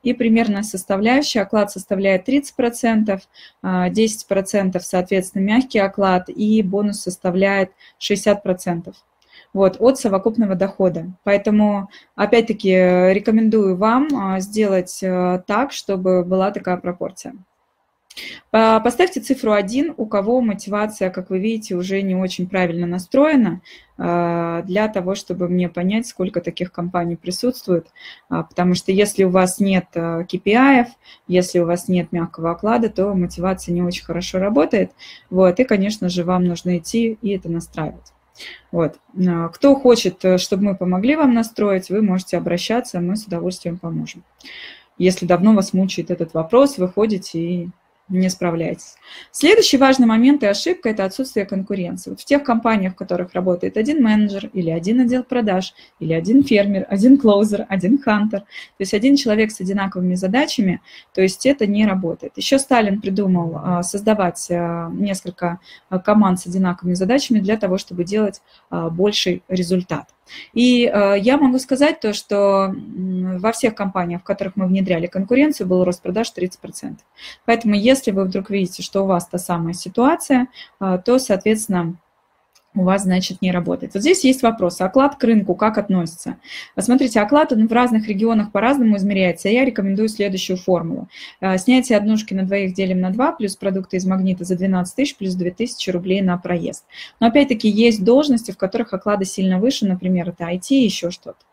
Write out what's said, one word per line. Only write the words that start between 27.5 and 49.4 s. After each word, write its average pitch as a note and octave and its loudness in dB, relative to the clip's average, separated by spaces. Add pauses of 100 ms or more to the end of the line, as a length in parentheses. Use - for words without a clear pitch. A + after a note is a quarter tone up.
А, E3 -4
потому F3+ 0
что F#3 -2
если G3+ 2
у F3+ 2
вас F#3 2
нет, F#3+ 0
э, E3 -4
К F#3 -6
П G3+ 0
I-ев, B3+ 6 (400)
если F3+ 2
у E3+ 2
вас F3 -2
нет F3 -2
мягкого E3+ -4
оклада, A3 0
то G3+ -2
мотивация F3+ -4
не F3 0
очень F3 -4
хорошо F3+ -6
работает. G#3+ 0 (380)
Вот, F#3 4
и, B3+ 4
конечно G3+ -2
же, F3 -2
вам F3+ 0
нужно F3 -2
идти A3+ -2
и G3 -2
это F3+ -10
настраивать. - -8 (580)
Вот. E3 -2 (300)
А, E3+ -2
кто C#4 4
хочет, A#3 2
э, F#3 4
чтобы F#3+ -2
мы G3 0
помогли F#3+ 0
вам C#4 4
настроить, G#3 -2
вы G3+ 0
можете F#3 -2
обращаться, F3 -4
мы F3+ -4
с - -10
удовольствием F3 -6
поможем. E3 -10 (720)
Если F#3 0
давно F3+ 4
вас F#3+ 2
мучает F#3 -2
этот F3 -6
вопрос, A#3 2
вы F#3 -2
ходите G3 -2
и F3 -4 (380)
не F#3 0
справляетесь. F3 -6 (340)
Следующий F4+ 4